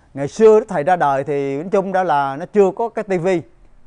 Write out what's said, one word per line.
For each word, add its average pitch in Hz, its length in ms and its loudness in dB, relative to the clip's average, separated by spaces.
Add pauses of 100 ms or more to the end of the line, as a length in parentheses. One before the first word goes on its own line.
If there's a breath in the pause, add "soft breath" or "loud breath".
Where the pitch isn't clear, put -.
(140)
Ngày 139 140 -6
xưa 214 320 6
Đức 214 100 -4
Thầy 165 140 -2
ra 180 120 2
đời 143 280 0
thì 139 340 -4
nói 160 140 -8
chung 196 200 -2
đó 185 120 0
là 143 320 -2
nó 160 100 -10
chưa 196 300 2
có 226 140 -6
cái 220 140 -8
T - 40 -16
V. 185 200 -2 (580)